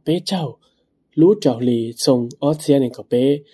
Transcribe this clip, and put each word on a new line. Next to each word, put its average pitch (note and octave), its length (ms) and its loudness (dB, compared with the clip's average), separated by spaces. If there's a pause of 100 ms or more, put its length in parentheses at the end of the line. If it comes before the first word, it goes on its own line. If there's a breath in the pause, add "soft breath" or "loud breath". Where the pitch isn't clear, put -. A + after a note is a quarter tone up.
bé B3+ 200 -2
châu. E3 320 -6 (580)
Lũ E3+ 260 6
trào A#2+ 180 0
lì A#2 380 -2
sông B2 320 0 (100)
Austria D3 400 0
nên B2 140 -2
cầu - 160 -18
bé, C3+ 280 0 (160 soft breath)